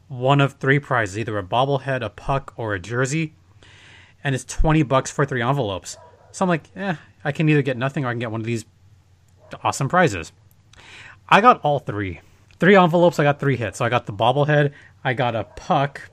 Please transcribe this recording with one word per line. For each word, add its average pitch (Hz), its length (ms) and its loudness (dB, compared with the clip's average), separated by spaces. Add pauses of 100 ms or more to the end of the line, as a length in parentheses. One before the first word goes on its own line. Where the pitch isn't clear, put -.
one 135 340 0
of 139 120 0
three 139 260 0
prizes, 110 400 -4
either 107 180 -6
a 98 60 -6
bobblehead, 127 600 -2
a 104 60 -8
puck, - 460 -6
or 110 180 -6
a 98 60 -6
jersey. 135 540 -4 (880)
And 139 120 -2
it's 120 80 -8
twenty 156 400 2
bucks 131 280 0
for 143 140 -2
three 131 160 -4
envelopes. 117 560 -4 (360)
So - 120 -4
I'm 180 40 0
like, 165 160 -2 (100)
"Eh, 185 200 -6 (280)
I 147 80 -2
can 156 180 0
either 147 140 4
get 127 140 -4
nothing 139 280 -4
or 123 40 -2
I - 20 -2
can 117 80 -6
get 117 120 -6
one 113 100 -6
of 107 60 -8
these 117 180 -4 (960)
awesome 117 260 -2
prizes." 120 420 0 (1000)
I 175 120 8
got 233 200 6
all 147 180 0
three. 101 400 -6 (400)
Three 190 160 6
envelopes, 175 440 4
I 156 40 2
got 143 160 2
three 139 160 0
hits. 110 220 -6
So 127 80 -2
I 117 40 0
got 120 180 0
the 104 60 -12
bobblehead, 143 600 2 (300)
I 127 100 -2
got 120 220 -2
a 104 100 -4
puck - 560 -4 (120)